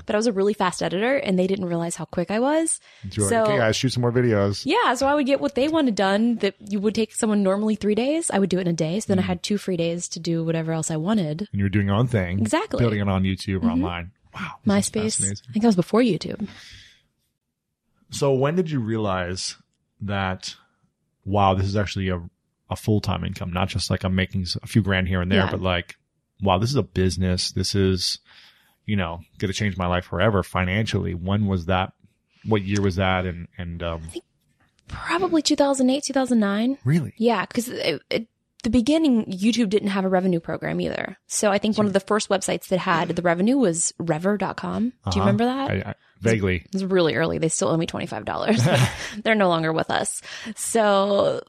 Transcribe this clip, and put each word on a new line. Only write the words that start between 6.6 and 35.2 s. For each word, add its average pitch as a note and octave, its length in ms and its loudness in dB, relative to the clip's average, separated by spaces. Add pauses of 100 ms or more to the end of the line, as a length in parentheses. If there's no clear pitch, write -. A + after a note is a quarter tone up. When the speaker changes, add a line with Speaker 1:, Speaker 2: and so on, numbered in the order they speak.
Speaker 1:
would G3+ 140 0
take A3 200 -2
someone G#3 280 2
normally G#3 320 2
three G#3 200 0
days. C#4 360 0
I G3 80 2
would G3 100 2
do F3+ 80 0
it F#3 60 0
in F3 60 0
a E3+ 40 2
day. E3 280 -2
So - 80 -6
then G3 100 2
I F#3 40 2
Speaker 2:
Mm. F#3 40 -4
Speaker 1:
had F3+ 160 -4
two G#3 160 0
free F#3 180 -4
days E3+ 320 -4
to - 120 -12
do E3 220 -2
whatever E3 300 -2
else D#3+ 180 -2
I D#3+ 60 -2
wanted. E3 440 0 (120)
Speaker 2:
And G2+ 60 -4
you C#3 60 2
were - 40 2
doing G2 200 2
your G2 80 2
own B2 100 4
thing. F#2+ 340 0
Speaker 1:
Exactly. D#4 380 0
Speaker 2:
Building A2 220 2
it G2+ 100 0
on F#2+ 140 2
YouTube F#2+ 320 -2
or F#2 40 -4
Speaker 1:
Mm-hmm. D#2+ 120 0
Speaker 2:
online. F2 380 -2 (240)
Wow. - 180 -10 (120)
This G3+ 220 2
is - 40 -8
Speaker 1:
MySpace. G#3+ 120 -2
Speaker 2:
fascinating. G#3+ 340 -4 (140)
Speaker 1:
I - 20 -12
think G#3+ 120 0
that A#3 40 6
was G#3 80 4
before G3 240 2
YouTube. G#3 480 -2 (1600)
Speaker 2:
So C#3 220 0
when C#3 220 2
did F3 160 0
you C#3+ 100 -2
realize G2 760 -2 (440)
that, F#2+ 540 -4 (720)
wow, G2 300 4
this F#2+ 120 0
is G2 100 -4
actually G2 320 -2
a, F2+ 120 -2 (500)
a F#2+ 60 -4
full-time F#2+ 480 0
income, F#2 280 -6
not F#2 160 0
just, - 220 -4
like, F#2+ 140 -2
I'm F#2 100 0
making F#2 280 -2
s-, F2 200 -6
a - 40 -16
few A2+ 160 2
grand F#2 260 0
here F#2 120 0
and F2 100 -2
there, F#2+ 140 4
Speaker 1:
Yeah. F2+ 60 -2
Speaker 2:
but, F#2 100 -4
like, F2+ 360 -2 (460)
wow, F#2+ 160 4
this A#2 120 0
is C#3+ 60 -2
a A#2 60 4
business. F2+ 720 0
This F#2+ 220 -2
is, F#2+ 440 2 (680)
you G#2+ 100 -2
know, E2+ 240 -4 (180)
gonna G2 140 -2
change G2+ 240 -2
my F#2 100 0
life F2+ 180 0
forever G2 380 2
financially. F#2 720 -2
When G2 320 0
was F#2 200 0
that? F#2 260 0 (540)
What G#2+ 160 2
year G2 200 0
was G2 140 0
that? F#2 300 2
And, E2+ 220 -8 (100)
and, E2+ 240 -8
um, E2 240 -6
Speaker 1:
I E2 40 -16
think - 140 -12 (600)
probably E4+ 540 -2